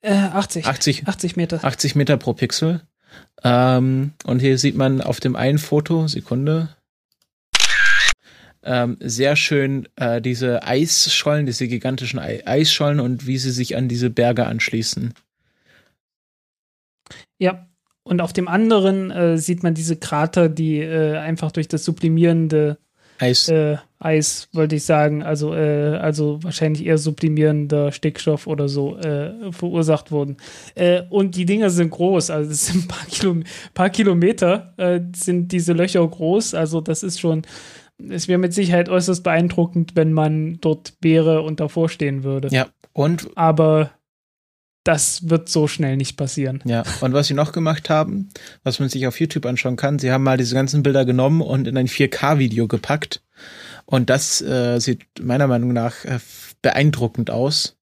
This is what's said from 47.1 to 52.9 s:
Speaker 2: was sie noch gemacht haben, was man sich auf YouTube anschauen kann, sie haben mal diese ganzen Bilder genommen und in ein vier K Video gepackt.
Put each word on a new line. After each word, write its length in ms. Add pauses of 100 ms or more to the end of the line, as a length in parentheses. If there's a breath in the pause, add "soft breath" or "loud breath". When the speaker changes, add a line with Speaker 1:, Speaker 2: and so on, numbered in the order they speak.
Speaker 2:
was 160
sie 60
noch 180
gemacht 380
haben, 400 (340 loud breath)
was 160
man 80
sich 180
auf 140
YouTube 260
anschauen 300
kann, 240
sie 100
haben 140
mal 140
diese 180
ganzen 280
Bilder 200
genommen 380
und 260
in 100
ein 120
vier 200
K 300
Video 300
gepackt. 520 (640 loud breath)